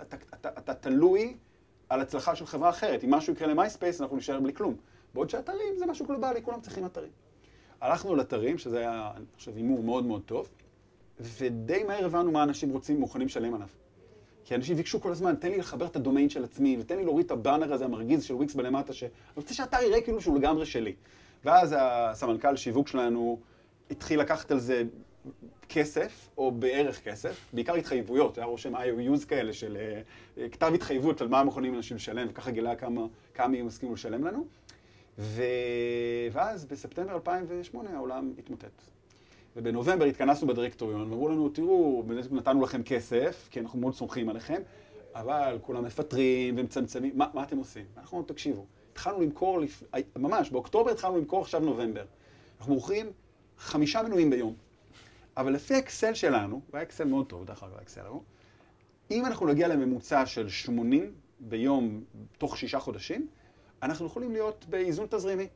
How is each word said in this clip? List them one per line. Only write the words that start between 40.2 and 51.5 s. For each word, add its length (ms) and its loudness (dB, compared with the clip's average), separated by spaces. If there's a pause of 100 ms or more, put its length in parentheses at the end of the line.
בדירקטוריון, 520 -2
ואמרו 280 -2
לנו, 200 2
"תראו, 580 4
באמת 260 -6
נתנו 300 4
לכם 200 0
כסף, 680 0
כי 100 -6
אנחנו 180 -8
מאוד 160 0
סומכים 340 -4
עליכם, 340 -6 (520)
אבל 480 -2
כולם 220 -4
מפטרים 760 2
ומצמצמים, 600 -2
מה, 160 4
מה 80 -4
אתם 140 -4
עושים?" 280 -8 (140)
אנחנו 200 -10
אומרים, 160 -8
תקשיבו, 320 -4 (260)
התחלנו 280 -2
למכור 400 2
לפ-, 220 -4 (340)
ממש, 340 2
באוקטובר 400 2
התחלנו 280 0
למכור, 220 0
עכשיו 200 -2